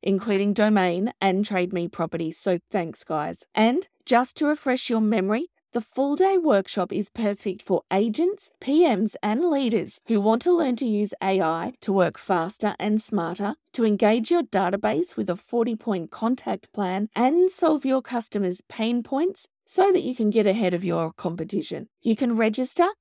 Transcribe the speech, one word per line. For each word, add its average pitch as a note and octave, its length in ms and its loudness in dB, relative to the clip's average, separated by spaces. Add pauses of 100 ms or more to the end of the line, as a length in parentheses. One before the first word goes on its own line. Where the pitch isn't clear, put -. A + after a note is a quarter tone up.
including G3 520 0
Domain G3 640 2
and F#3+ 240 2
Trade F#3 300 -2
Me F3 140 -2
Property, E3 440 -4
so F3+ 260 -2 (120)
thanks, E3 340 -6
guys. D#3 400 -6 (100)
And B3 320 2 (200)
just B3 320 2
to D4+ 80 0
refresh C#4+ 420 -2
your A3+ 140 0
memory, G#3+ 480 0 (240)
the A3+ 80 -2
full-day D4 560 0
workshop G3+ 560 0
is - 160 -4
perfect G3+ 500 -4
for F3 220 -2 (100)
agents, A#3 680 -2
P D#4 300 4
Ms, G#3+ 340 0
and B3+ 280 0
leaders A3+ 560 0
who A3+ 120 2
want A3 240 2
to F4+ 80 2
learn D#4 260 2
to B3+ 100 -4
use G#3 260 0 (100)
A F#3+ 200 2
I E3 400 -2
to G#3 100 -2
work F#3+ 240 2
faster F#3+ 640 -2
and G#3+ 240 0
smarter, F#3 520 -4 (200)
to A3+ 100 0
engage A3 460 2
your E4+ 120 2
database G#3 720 0
with G3+ 140 -4
a F3 80 -2
forty-point A3 760 -2
contact A3+ 640 -4
plan, G3 420 -2
and E4 360 4
solve D#4 340 0
your C4 160 2
customers' G3+ 640 -4
pain A#3 400 -4
points D#4+ 440 -4 (200)
so F#4+ 260 4
that F4+ 100 4
you B3+ 120 -4
can G#3+ 160 2
get G#3+ 160 4
ahead G3 260 2
of F3+ 140 -2
your E3 260 -2
competition. E3+ 760 -6 (120)
You A3 160 2
can A#3+ 180 0
register A#3+ 540 0 (120)